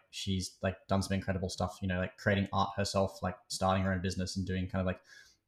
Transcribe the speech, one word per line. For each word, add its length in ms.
she's, 540
like, 140
done 140
some 100
incredible 380
stuff, 320
you 60
know, 100
like, 180
creating 340
art 280
herself, 440
like, 140
starting 360
her 80
own 80
business 380
and 80
doing 240
kind 100
of, 60
like, 140